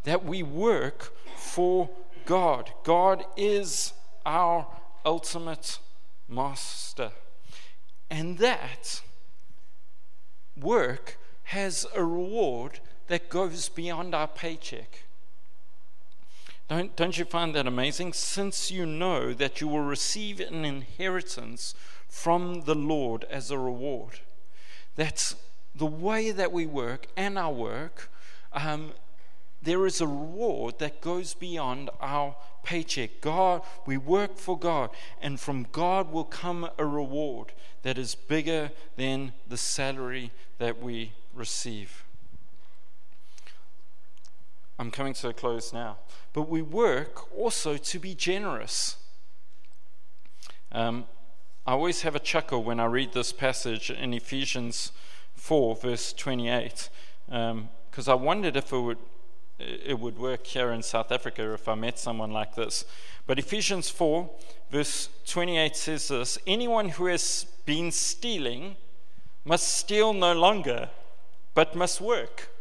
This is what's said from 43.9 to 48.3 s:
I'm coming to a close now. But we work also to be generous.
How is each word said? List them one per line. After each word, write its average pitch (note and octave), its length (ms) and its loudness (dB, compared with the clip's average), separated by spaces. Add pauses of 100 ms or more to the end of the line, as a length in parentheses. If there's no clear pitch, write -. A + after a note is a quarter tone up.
I'm A#2 100 -2
coming C3+ 240 -2
to - 140 -2
a A2+ 40 -2
close A#2 400 0
now. A#2 260 -2 (340)
But D#3 160 0
we D#3+ 120 0
work D#3 720 2
also F3+ 440 0
to E3+ 240 -2
be F3 160 -2
generous. E3+ 800 0 (1800)